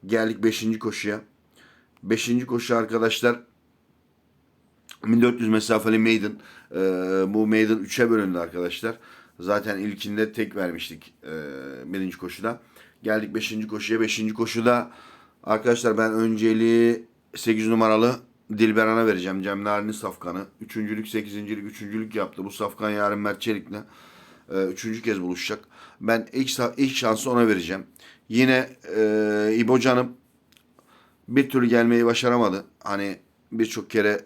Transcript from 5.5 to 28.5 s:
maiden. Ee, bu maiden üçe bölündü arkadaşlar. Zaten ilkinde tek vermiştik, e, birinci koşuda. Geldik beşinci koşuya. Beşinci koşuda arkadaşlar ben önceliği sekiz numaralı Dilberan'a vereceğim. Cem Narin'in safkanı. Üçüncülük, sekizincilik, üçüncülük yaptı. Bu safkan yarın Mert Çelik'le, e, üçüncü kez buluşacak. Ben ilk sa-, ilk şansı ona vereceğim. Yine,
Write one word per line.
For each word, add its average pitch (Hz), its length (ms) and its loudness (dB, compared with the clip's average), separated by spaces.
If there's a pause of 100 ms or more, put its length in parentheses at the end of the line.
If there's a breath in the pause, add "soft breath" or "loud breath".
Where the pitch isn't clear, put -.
maiden. 110 340 2 (420 loud breath)
Ee, - 40 -4 (560)
bu 107 120 2
maiden 110 320 4
üçe 113 320 0
bölündü 98 280 0
arkadaşlar. 87 600 -6 (420 loud breath)
Zaten 101 380 -2
ilkinde 104 540 -4
tek 101 240 -6
vermiştik, 85 680 -8
e, 76 100 -14 (600)
birinci 95 260 -4
koşuda. 101 420 -8 (420 soft breath)
Geldik 107 320 -2
beşinci 107 320 -4
koşuya. 110 340 -2
Beşinci 110 340 -2
koşuda 117 560 0 (540 loud breath)
arkadaşlar 113 540 2
ben 113 140 2
önceliği 113 960 2 (280)
sekiz 110 340 0
numaralı 113 480 4 (420)
Dilberan'a 110 480 4
vereceğim. 95 360 0
Cem 101 220 -4
Narin'in 104 280 -2
safkanı. 95 520 -10 (160)
Üçüncülük, 107 480 -6
sekizincilik, 104 560 -8
üçüncülük 107 500 -10
yaptı. 95 300 -6
Bu 101 60 -10
safkan 104 400 -6
yarın 104 280 0
Mert 104 220 -4
Çelik'le, 101 340 -4 (800 loud breath)
e, 95 100 0
üçüncü 110 380 -6
kez 107 180 -2
buluşacak. 90 440 -6 (360 loud breath)
Ben 113 320 0
ilk 131 160 -2
sa-, 123 280 -2
ilk 135 200 0
şansı 113 340 0
ona 120 180 4
vereceğim. 92 380 -2 (420 loud breath)
Yine, 127 480 2 (200)